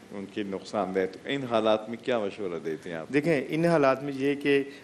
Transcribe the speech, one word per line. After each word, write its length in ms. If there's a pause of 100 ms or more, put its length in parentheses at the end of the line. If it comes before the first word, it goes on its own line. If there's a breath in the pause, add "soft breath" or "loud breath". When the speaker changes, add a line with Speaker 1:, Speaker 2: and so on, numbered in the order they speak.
(120)
Speaker 1:
उनके 320
नुकसानदेह, 640
तो 240
इन 140
हालात 440
में 160
क्या 160
मशवरा 380
देते 320
हैं 60
आप? 160
Speaker 2:
देखें, 360
इन 180
हालात 360
में 100
ये 220
कि 380 (120 loud breath)